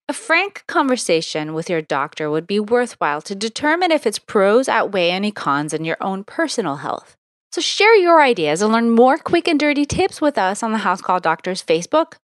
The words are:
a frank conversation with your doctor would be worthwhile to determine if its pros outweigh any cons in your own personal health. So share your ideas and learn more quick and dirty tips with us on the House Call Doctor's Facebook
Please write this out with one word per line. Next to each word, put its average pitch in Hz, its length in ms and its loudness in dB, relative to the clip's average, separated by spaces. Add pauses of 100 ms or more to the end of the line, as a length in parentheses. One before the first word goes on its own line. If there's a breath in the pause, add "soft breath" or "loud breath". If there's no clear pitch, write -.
a 294 40 -6
frank 359 540 -2
conversation 170 880 -2
with 160 160 -6
your 160 140 -2
doctor 151 480 -4
would 160 160 -4
be 202 120 -2
worthwhile 208 640 -2
to 202 140 -10
determine 302 560 -2
if 302 160 0
its - 100 -2
pros 208 500 2
outweigh 202 440 0
any 202 200 -2
cons 147 400 -4
in 156 140 -6
your 160 160 -4
own 190 220 -4
personal 196 540 -4
health. - 380 -8 (360)
So 339 100 -6
share 415 340 4
your 339 260 6
ideas 170 420 2
and 214 100 2
learn 233 160 2
more 254 300 6
quick - 280 -2
and 311 120 2
dirty 294 260 0
tips - 340 -2
with 285 200 0
us 196 240 -2
on 220 80 -2
the 220 80 -2
House 196 220 0
Call 180 180 0
Doctor's 180 440 -2
Facebook 175 500 0 (140)